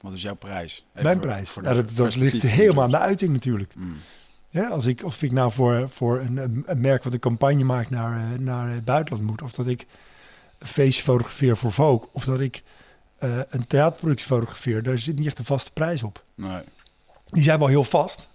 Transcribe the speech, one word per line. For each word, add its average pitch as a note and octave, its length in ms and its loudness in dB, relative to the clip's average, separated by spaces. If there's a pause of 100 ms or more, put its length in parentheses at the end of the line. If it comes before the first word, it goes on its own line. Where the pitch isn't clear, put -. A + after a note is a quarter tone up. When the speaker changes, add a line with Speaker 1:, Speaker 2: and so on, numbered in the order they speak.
Speaker 1:
Wat F#2+ 120 -14
is F#2 80 -10
jouw G2+ 140 -8
prijs? F#2 560 -12
Even - 120 -6
Speaker 2:
Mijn F3 140 4
Speaker 1:
voor, - 100 -4
Speaker 2:
prijs? G2 220 -6
Speaker 1:
voor - 140 -12
Speaker 2:
Ja, C3+ 60 -2
Speaker 1:
de B2 60 2
Speaker 2:
dat, A2+ 200 -2
dat A#2 200 2
ligt B2+ 40 -2 (120)
Speaker 1:
perspectief A#2+ 200 2
Speaker 2:
helemaal D3+ 320 6
aan B2 60 2
de C#3 80 4
Speaker 1:
natuurlijk. F#3 120 2 (120)
Speaker 2:
uiting F3+ 100 0
natuurlijk. A#2+ 440 -2
Speaker 1:
Mm. F2+ 180 -10 (560)
Speaker 2:
Ja, F#3+ 180 -2
als D#3 180 -2
ik, B2 180 -2
of E3+ 180 -8
ik C3 100 -2
nou B2 200 2
voor, B2 380 2
voor B2 300 -2
een, B2+ 180 -4
een, B2+ 280 -4
een C#3+ 160 -2
merk C3 220 2
wat B2 100 -4
een B2 60 -2
campagne C3+ 440 2
maakt B2+ 260 0
naar, A#2 280 -4 (160)
eh, B2+ 60 -6
naar B2 300 -4
het A#2+ 160 -6
buitenland B2+ 400 -2
moet, A2 160 -4
of C3 100 -10
dat B2 160 -6
ik B2 180 -4 (720)
een - 100 -16
feestje C3+ 360 2
fotografeer B2 540 2
voor A#2 140 -2
Vogue, C3+ 400 4
of B2+ 140 -8
dat C3 140 0
ik, C3+ 240 -6 (540)
eh, B2 220 -2 (100)
een B2 180 -4
theaterproductie D#3 600 2
fotografeer, A#2 560 0
daar B2+ 140 0
zit C#3 200 -4
niet D3+ 100 -2
echt - 120 -8
een A#2 60 -8
vaste C#3 260 -2
prijs D#3+ 320 -2
op. G#2 200 -10 (120)
Speaker 1:
Nee. F#2 260 -8 (680)
Speaker 2:
Die D#3 140 4
zijn D#3 160 6
wel D3 80 4
heel C#3 160 4
vast, - 520 -2